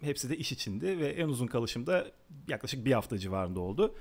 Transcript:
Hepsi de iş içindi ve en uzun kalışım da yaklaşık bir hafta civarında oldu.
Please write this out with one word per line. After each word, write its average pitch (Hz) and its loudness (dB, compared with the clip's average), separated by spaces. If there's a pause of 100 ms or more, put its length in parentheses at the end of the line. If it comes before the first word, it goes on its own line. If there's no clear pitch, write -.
Hepsi 139 -2
de 156 0
iş - -4
içindi 135 -2
ve 147 2
en 165 0
uzun 123 0
kalışım 117 0
da 180 4 (420)
yaklaşık 123 -4
bir 131 6
hafta 110 4
civarında 92 -2
oldu. 123 2